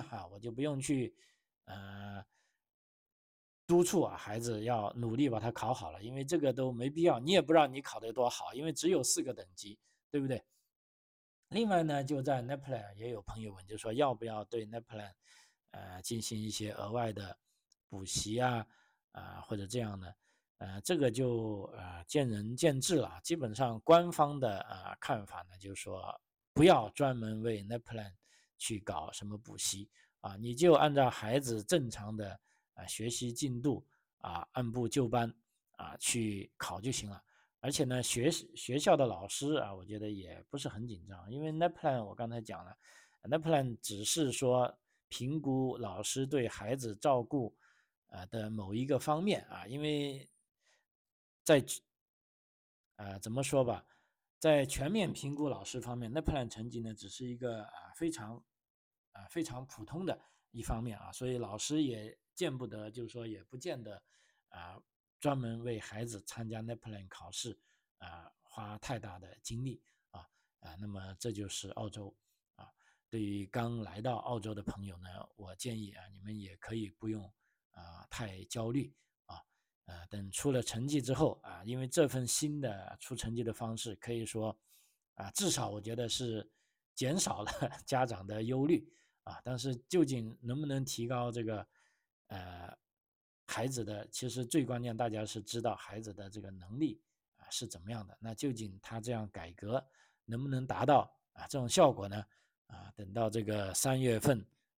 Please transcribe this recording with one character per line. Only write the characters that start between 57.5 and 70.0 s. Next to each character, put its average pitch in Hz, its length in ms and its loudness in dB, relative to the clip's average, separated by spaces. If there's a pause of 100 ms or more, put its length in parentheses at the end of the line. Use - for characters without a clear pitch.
呃， - 320 -16
非 165 140 0
常， 117 340 -8 (680)
呃， 95 180 -18
非 170 140 -2
常 127 240 -8
普 - 180 -14
通 170 180 -6
的 160 160 -2 (300)
一 117 140 -8
方 113 200 -2
面 110 140 -6
啊， - 140 -14
所 127 160 -6
以 127 100 0
老 107 180 -6
师 151 280 2
也 110 340 -6 (160)
见 147 240 -2
不 123 80 -6
得， 107 240 -8
就 117 140 -10
是 110 60 -8
说 117 180 -8
也 101 160 -10
不 - 120 -16
见 131 280 -6
得， 104 180 -12 (460)
啊， 87 340 -16 (380)
专 143 180 0
门 117 260 -4
为 117 160 -4
孩 104 240 -10
子 113 200 -8
参 117 260 -8
加 110 140 -6
NAPLAN 110 440 -10
考 87 220 -18
试， - 260 -8 (440)
啊， 87 320 -16 (100)
花 104 380 -12
太 127 180 -4
大 95 220 -12
的 92 240 -20
精 120 200 -6
力， 123 160 -6 (300)